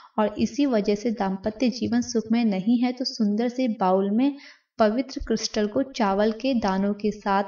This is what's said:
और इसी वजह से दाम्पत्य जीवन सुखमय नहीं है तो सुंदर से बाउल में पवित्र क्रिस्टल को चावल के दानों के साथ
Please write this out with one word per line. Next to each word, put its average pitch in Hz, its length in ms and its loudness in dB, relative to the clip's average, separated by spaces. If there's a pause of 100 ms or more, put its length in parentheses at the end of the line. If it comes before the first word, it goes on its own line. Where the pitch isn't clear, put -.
(180)
और 214 200 2
इसी 233 280 0
वजह 208 280 2
से 233 160 -2
दाम्पत्य 208 580 -2
जीवन 214 320 0
सुखमय 233 440 0
नहीं 208 340 2
है 247 140 0
तो 254 120 -6
सुंदर 214 440 0
से 254 200 -2
बाउल 196 420 2
में 269 260 2 (420)
पवित्र 233 480 0
क्रिस्टल 214 400 -2
को 254 160 -2
चावल 214 500 0
के 254 220 -2
दानों 202 400 0
के 208 160 -2
साथ 202 380 0